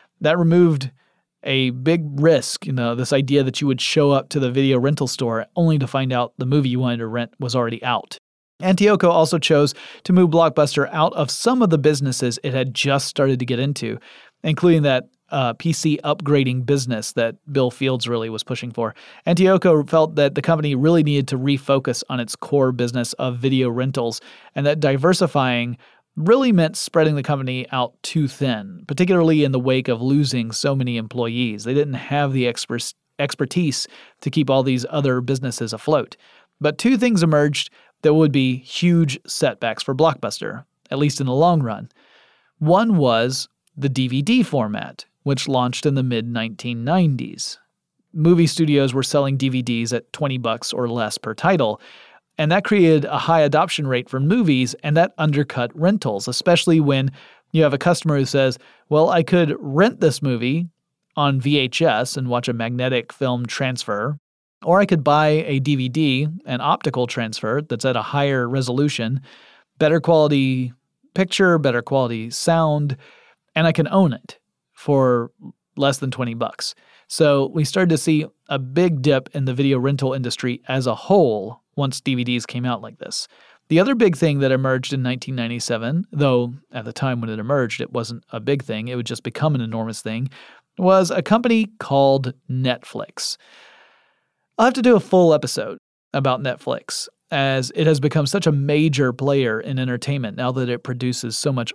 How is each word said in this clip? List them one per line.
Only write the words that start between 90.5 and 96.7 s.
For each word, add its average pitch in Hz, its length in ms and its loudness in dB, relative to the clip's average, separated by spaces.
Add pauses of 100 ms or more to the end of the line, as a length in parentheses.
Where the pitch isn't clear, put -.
was 185 320 4
a - 120 -2
company 226 460 2 (120)
called 135 540 2 (180)
Netflix. 123 840 -6 (1200)
I'll 226 80 4
have 254 100 4
to 262 60 -2
do 240 140 8
a 190 40 6
full 175 340 6
episode 110 440 -2 (360)
about 139 280 0
Netflix, - 640 -6 (240)